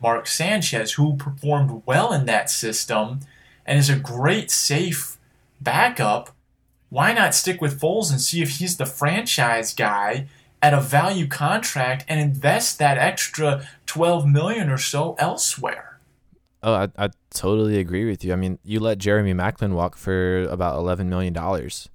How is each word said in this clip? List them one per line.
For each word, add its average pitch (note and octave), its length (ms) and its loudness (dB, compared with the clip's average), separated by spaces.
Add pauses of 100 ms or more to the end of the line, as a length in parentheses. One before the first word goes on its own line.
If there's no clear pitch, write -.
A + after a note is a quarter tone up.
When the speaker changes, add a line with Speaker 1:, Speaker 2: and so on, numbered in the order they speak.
Speaker 1:
Mark A#2 260 0
Sanchez, D#3+ 640 -2
who D3 220 2
performed C#3 680 -2
well F#3 260 2
in C#3 140 2
that G#2+ 240 0
system A2 720 -2 (440)
and C#3+ 140 2
is C#3+ 100 6
a C3+ 60 4
great, C#3 560 0
safe - 680 -2 (440)
backup. C3 680 0 (580)
Why D#3+ 240 2
not G3+ 200 2
stick F3+ 280 0
with C#3 180 -2
Foles F3+ 320 0
and C3 80 2
see E3+ 220 -2
if C#3 160 -2
he's F3+ 200 -4
the C3+ 80 -4
franchise C3+ 880 0
guy G#2 540 -2 (340)
at D3 120 6
a C#3 80 4
value D#3+ 460 0
contract C#3 800 -2
and D#3 120 -2
invest D3 600 0
that C#3+ 180 4
extra D3 680 -2 (200)
twelve E3 420 2
million E3 420 2
or C3 80 0
so D3+ 420 -4
elsewhere? - 800 -4 (640)
Speaker 2:
Oh, A2+ 120 2
I, G2 140 2 (100)
I G2+ 120 0 (220)
totally G#2+ 480 2
agree F#2 300 -2
with G2 140 -6
you. F2+ 100 -2
I - 20 0
mean, F#2 280 -2
you G#2+ 160 -4
let A2 180 0
Jeremy G2+ 360 2
Maclin F#2+ 400 -2
walk F2 220 -2
for F#2 480 0
about F2 340 -2
eleven F2+ 320 -2
million F2+ 240 -2
dollars. E2 600 -6